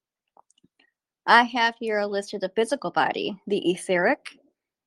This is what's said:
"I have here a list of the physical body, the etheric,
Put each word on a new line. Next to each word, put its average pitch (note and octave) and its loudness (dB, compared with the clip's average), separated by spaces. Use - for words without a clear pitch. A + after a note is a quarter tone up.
"I A3+ 8
have A#3 -2
here G#3+ -2
a G#3 0
list G3+ -6
of G3 -8
the F#3 -2
physical A3+ -2
body, - -2
the G3 0
etheric, F#3 -2